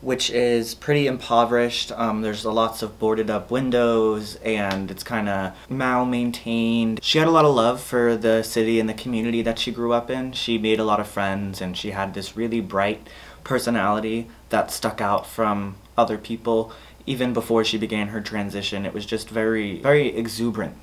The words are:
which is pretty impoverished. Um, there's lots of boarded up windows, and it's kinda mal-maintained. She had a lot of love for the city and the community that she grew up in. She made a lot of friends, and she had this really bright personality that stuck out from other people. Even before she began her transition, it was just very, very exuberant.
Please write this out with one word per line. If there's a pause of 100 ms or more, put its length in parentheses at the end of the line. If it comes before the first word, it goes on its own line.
which
is
pretty
impoverished.
Um,
there's
lots
of
boarded
up
windows,
and
it's
kinda (120)
mal-maintained.
She
had
a
lot
of
love
for
the
city
and
the
community
that
she
grew
up
in.
She
made
a
lot
of
friends,
and
she
had
this
really
bright (340)
personality (220)
that
stuck
out
from (220)
other
people. (340)
Even
before
she
began
her
transition,
it
was
just
very,
very
exuberant.